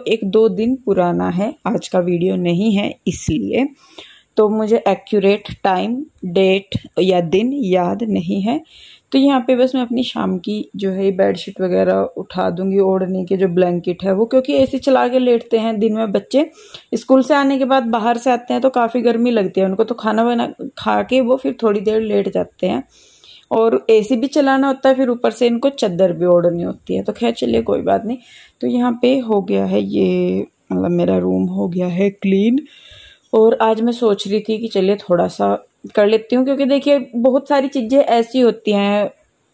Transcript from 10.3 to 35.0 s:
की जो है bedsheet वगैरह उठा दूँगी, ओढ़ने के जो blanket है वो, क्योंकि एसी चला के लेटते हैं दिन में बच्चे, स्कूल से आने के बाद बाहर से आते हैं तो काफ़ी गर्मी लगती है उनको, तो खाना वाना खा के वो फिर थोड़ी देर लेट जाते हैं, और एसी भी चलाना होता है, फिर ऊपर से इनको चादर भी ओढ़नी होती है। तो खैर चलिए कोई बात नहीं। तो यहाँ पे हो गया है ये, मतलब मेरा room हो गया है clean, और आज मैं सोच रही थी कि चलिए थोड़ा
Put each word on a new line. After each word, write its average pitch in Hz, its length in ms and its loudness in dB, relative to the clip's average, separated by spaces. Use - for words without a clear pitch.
की 208 180 -6
जो 190 160 -2
है 190 200 0
bedsheet 190 500 -2
वगैरह 185 380 2
उठा 185 320 -4
दूँगी, 190 300 0
ओढ़ने 190 460 0
के 196 120 -2
जो 190 120 2
blanket 175 540 0
है 190 100 0
वो, 208 120 0
क्योंकि 262 280 0
एसी 269 240 0
चला 254 300 2
के 254 120 0
लेटते 233 380 0
हैं 220 220 -2
दिन 214 140 0
में 220 180 -4
बच्चे, 262 380 0
स्कूल 262 280 4
से 302 100 0
आने 277 240 2
के 269 80 -2
बाद 262 220 2
बाहर 233 300 0
से 254 140 0
आते 240 220 -2
हैं 247 80 -2
तो 269 100 2
काफ़ी 240 300 0
गर्मी 233 300 2
लगती 190 300 0
है 190 60 2
उनको, 190 160 0
तो 233 120 -4
खाना 214 280 0
वाना 240 240 0
खा 214 260 -2
के 254 180 0
वो 247 160 2
फिर 269 260 -6
थोड़ी 214 180 0
देर 214 200 0
लेट 202 280 -2
जाते 180 380 -4
हैं, - 160 -4
और 226 380 2
एसी 220 260 4
भी 240 140 0
चलाना 269 380 2
होता 269 220 2
है, 262 60 4
फिर 254 140 2
ऊपर 240 220 -2
से 240 160 0
इनको 233 240 0
चादर 185 420 0
भी 165 140 -2
ओढ़नी 175 360 2
होती 185 320 -8
है। 190 80 -4
तो 202 100 -4
खैर 233 200 -2
चलिए 233 280 -2
कोई 208 200 -2
बात 196 240 0
नहीं। 240 120 -6
तो 247 60 -4
यहाँ 240 340 0
पे 262 180 2
हो 220 240 0
गया 196 220 -2
है 196 180 0
ये, 190 640 -2
मतलब 180 200 -2
मेरा 175 260 0
room 185 280 0
हो 190 220 -4
गया 180 220 -4
है 190 220 0
clean, 196 480 0
और 220 280 4
आज 220 200 0
मैं 240 120 0
सोच 214 340 -2
रही 208 120 -2
थी 214 180 -4
कि 226 100 -8
चलिए 196 320 0
थोड़ा 180 280 0